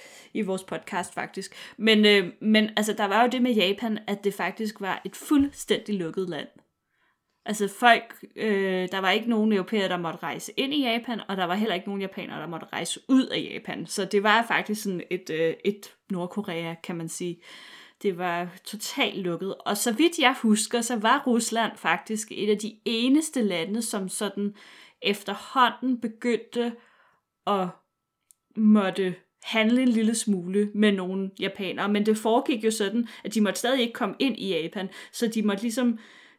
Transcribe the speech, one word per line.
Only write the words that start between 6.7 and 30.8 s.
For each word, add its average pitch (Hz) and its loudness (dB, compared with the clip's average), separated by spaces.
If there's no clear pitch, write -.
Altså 208 -2
folk, 220 2
øh, 196 0
der 190 -2
var 190 2
ikke 220 0
nogen 220 2
europæere, 196 0
der 180 -2
måtte 170 -6
rejse - -10
ind 269 0
i 294 2
Japan, 233 -4
og 202 -6
der 185 -2
var 175 0
heller 208 0
ikke 190 -6
nogen 196 -6
japanere, 190 -10
der 156 -10
måtte 165 -10
rejse - -6
ud 262 6
af - -4
Japan. - -10
Så - -4
det 196 2
var 214 4
faktisk 208 -2
sådan 185 -4
et, 180 -6
øh, 160 0
et - -4
Nordkorea, 175 -6
kan 180 -8
man 165 -6
sige. 175 -8
Det 190 -2
var 175 -4
totalt - -4
lukket. 175 -4
Og - -4
så 233 0
vidt 330 2
jeg 262 4
husker, 220 2
så 240 -2
var 233 2
Rusland 226 0
faktisk 175 -2
et 208 0
af 214 4
de 214 -8
eneste 254 2
lande, 196 -2
som 196 -4
sådan 202 -4
efterhånden 240 0
begyndte 240 -4
at 196 0
måtte 196 4
handle 226 4
en 262 4
lille 226 4
smule 202 0
med 208 4